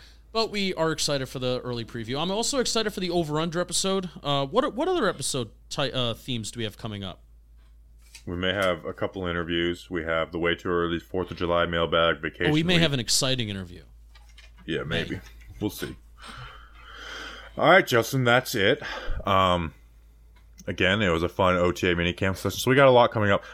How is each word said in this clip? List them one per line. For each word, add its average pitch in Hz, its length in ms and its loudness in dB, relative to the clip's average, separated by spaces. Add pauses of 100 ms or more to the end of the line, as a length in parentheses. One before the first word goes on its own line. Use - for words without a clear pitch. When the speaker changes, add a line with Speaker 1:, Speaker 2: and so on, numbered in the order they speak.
(320)
Speaker 1:
but 226 200 -2
we 196 240 -2
are 160 160 0
excited 143 360 -2
for 139 120 -10
the 127 240 -2
early 120 220 -6
preview. 120 360 -6
I'm 175 100 -2
also 226 280 -2
excited 220 320 -2
for - 80 -8
the 185 120 -2
over-under 165 480 0
episode. 185 500 -2 (140)
Uh, 143 220 0
what, 214 280 0
what 277 140 -2
other 349 200 0
episode 139 420 -4 (200)
ti-, 139 220 -2
uh, 120 240 -2
themes 113 360 -6
do 120 80 -10
we 117 40 -4
have 104 140 -6
coming 104 260 -8
up? 92 180 -12 (1040)
Speaker 2:
We 90 100 -6
may 92 180 0
have 92 320 0
a 92 80 -6
couple 95 340 -4
interviews. 85 640 -2
We 87 140 -4
have 80 260 -2
the 85 80 -4
Way 85 160 2
Too 95 140 -6
Early 85 300 0
fourth 90 300 -6
of 87 80 -8
July 85 300 2
mailbag 82 540 2
vacation 80 260 -2
Speaker 1:
Oh, 147 60 4
we 156 100 2
may 180 120 2
Speaker 2:
week. 170 60 4
Speaker 1:
have 156 120 2
an 135 60 0
exciting 127 500 0
interview. 92 340 -10 (840)
Speaker 2:
Yeah, 78 160 -4
maybe. 80 300 -4
Speaker 1:
Maybe. - 100 -6 (400)
Speaker 2:
We'll 107 80 -2
see. - 260 -8 (1600)
All 131 120 6
right, 185 160 8
Justin, 127 380 2
that's 123 320 4
it. 110 260 4 (460)
Um, 90 460 4 (920)
again, 98 380 2
it 95 60 4
was 82 120 2
a 87 80 0
fun 92 260 2
O 90 160 4
T 90 180 -2
A 87 60 2
minicamp 87 420 0
session, - 220 -4
so - 120 0
we 131 40 4
got 139 120 8
a 131 40 8
lot 120 200 6
coming 104 200 0
up. 98 120 2 (100)